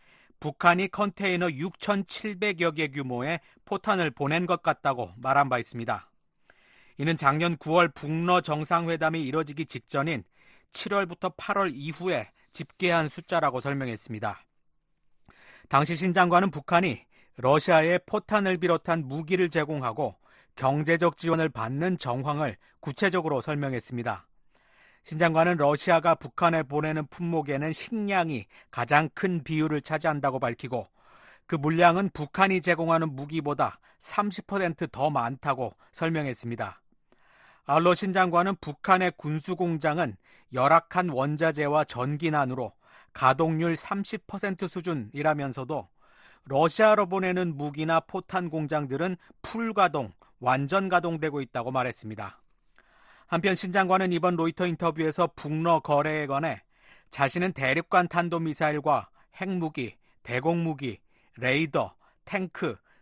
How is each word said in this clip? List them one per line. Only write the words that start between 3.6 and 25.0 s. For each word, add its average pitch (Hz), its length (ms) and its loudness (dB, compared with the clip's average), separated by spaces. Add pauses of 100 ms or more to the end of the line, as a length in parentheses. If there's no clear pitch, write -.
포탄을 190 480 0
보낸 151 340 0
것 175 160 0
같다고 123 540 -2
말한 131 320 2
바 127 120 0
있습니다. 117 500 -8 (920)
이는 156 180 0
작년 156 400 2
구월 165 320 4
북러 165 500 0
정상회담이 160 840 -2
이뤄지기 147 420 -4
직전인 139 580 -4 (480)
칠월부터 190 680 -4
팔월 196 360 0
이후에 147 560 -4 (220)
집계한 165 580 0
숫자라고 151 520 -2
설명했습니다. 117 840 -6 (1200)
당시 147 260 2
신 175 180 0
장관은 180 380 6
북한이 151 520 0 (340)
러시아에 156 680 4
포탄을 202 520 0
비롯한 165 500 0
무기를 165 420 0
제공하고 143 640 -4 (400)
경제적 156 600 2
지원을 160 320 0
받는 139 480 -4
정황을 135 600 -4 (220)
구체적으로 156 640 0
설명했습니다. 123 840 -6 (720)